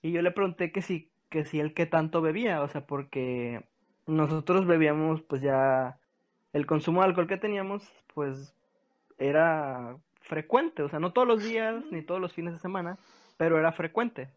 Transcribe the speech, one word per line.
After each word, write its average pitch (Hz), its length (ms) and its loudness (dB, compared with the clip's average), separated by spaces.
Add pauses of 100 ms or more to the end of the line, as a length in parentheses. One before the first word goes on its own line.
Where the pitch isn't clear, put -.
Y 165 100 -2
yo 170 100 2
le 175 80 4
pregunté 180 420 -2
que 196 100 -4
si, 170 280 -6 (200)
que 156 140 -2
si 151 160 -4
él 156 140 -2
qué 170 120 0
tanto 160 360 2
bebía, 165 400 0
o 143 60 -2
sea, 139 180 -10
porque 127 800 -6 (420)
nosotros 156 600 2
bebíamos, 160 560 4
pues 135 200 -4
ya, 131 560 2 (540)
el 147 140 0
consumo 160 340 2
de 190 80 6
alcohol 175 180 2
que 190 100 -2
teníamos, 202 540 -6 (240)
pues, 139 400 -6 (640)
era 139 800 2 (260)
frecuente, 233 600 0
o 143 60 -2
sea, 151 120 -6
no 175 120 -2
todos 247 160 4
los 220 140 2
días, 226 480 -4
ni 165 120 -8
todos 175 180 -4
los 175 120 -6
fines 170 220 -8
de 165 60 -14
semana, 180 380 -6 (380)
pero 165 220 4
era 165 140 4
frecuente. 165 640 -4